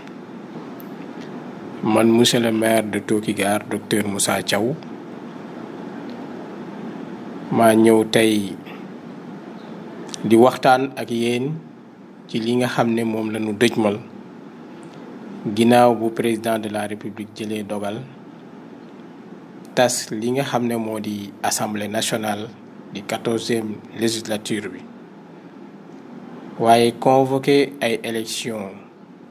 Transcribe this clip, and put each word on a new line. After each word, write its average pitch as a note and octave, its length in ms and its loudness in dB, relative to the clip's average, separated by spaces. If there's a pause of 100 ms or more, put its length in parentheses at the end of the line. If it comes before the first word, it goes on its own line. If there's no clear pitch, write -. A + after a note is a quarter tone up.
(1800)
Man A2+ 280 6
monsieur A#2+ 300 6
le A#2 100 2
maire A2 340 4
de G#2 140 -2
Tooki G#2 360 0
Gaar, G2+ 260 2 (100)
docteur G#2 380 0
Moussa G2 340 0
Thiaw. A2 320 0 (2750)
Maa A2+ 220 6
ñëw A2 360 8
tey G#2+ 460 4 (1700)
di A2 120 6
waxtaan C3 600 6
ak A#2 140 -8
yéen A#2+ 420 0 (760)
ci - 140 -4
li A#2 160 2
nga B2 120 2
xam B2 260 2
ne A2+ 100 2
moom A2 260 -2
la A2 80 -4
ñu G#2+ 140 -2
dëjmal. G#2+ 460 4 (1600)
Ginnaaw A#2+ 400 8
bu A2+ 160 0
président A2+ 480 0
de G#2+ 100 -6
la G#2 180 -4
République G#2 480 -10
jëlee G#2+ 280 -6
dogal, G#2 400 -6 (1700)
tas B2 360 2
li A#2 220 -2
nga C3+ 100 0
xam B2+ 240 0
ne A#2 100 0
moo A2 240 -4
di G#2 320 -6 (100)
Assemblée G#2+ 460 -2
nationale A2 600 -2 (440)
di G2+ 100 -8
quatorzième A2+ 760 -2 (200)
législature G#2+ 720 -2
bi. - 120 -12 (1800)
Waaye A#2 400 6
convoqué C3+ 840 4
ay A#2 220 0
élections A2 680 -6 (580)